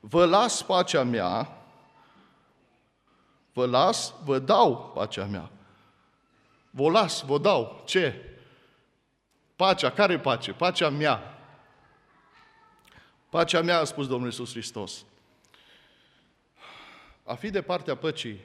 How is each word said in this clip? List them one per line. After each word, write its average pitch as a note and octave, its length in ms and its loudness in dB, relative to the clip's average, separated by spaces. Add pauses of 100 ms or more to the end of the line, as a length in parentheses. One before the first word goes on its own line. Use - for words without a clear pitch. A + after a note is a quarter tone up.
„Vă D#3 240 4
las G#3 380 2
pacea F3+ 400 2
mea, A2 600 -2 (1900)
vă B2+ 140 0
las, C3 480 2 (100)
vă C#3 140 0
dau C3+ 560 2
pacea G2 300 -6
mea.” G2 260 -8 (1200)
Vă C#3+ 200 2
las, F3+ 320 2
vă C#3 160 -2
dau. D3 480 0
Ce? D#3+ 500 -2 (1200)
Pacea. F3+ 340 2
Care F#3 280 2
pace? A#2+ 340 -2
Pacea F3 360 0
mea. C#3+ 480 -2 (1900)
„Pacea E3 340 2
mea”, E3+ 160 2
a D#3 60 2
spus C#3 240 -6
Domnul B2 200 -4
Iisus A#2+ 220 -10
Hristos. - 540 -12 (2250)
A A#2+ 100 -10
fi G#3 160 -10
de F#3+ 120 -2
partea E3+ 340 -4
păcii B2 480 -6